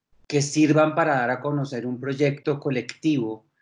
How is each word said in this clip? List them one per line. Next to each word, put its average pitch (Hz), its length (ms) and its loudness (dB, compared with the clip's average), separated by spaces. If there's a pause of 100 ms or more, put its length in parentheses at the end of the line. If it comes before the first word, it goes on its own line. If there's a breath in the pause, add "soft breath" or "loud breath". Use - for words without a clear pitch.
(280)
que 143 140 2
sirvan 151 540 4
para 160 200 2
dar 120 140 0
a 127 120 -2
conocer 135 440 -4
un 123 140 -6
proyecto 139 600 -2
colectivo 127 880 -4 (160)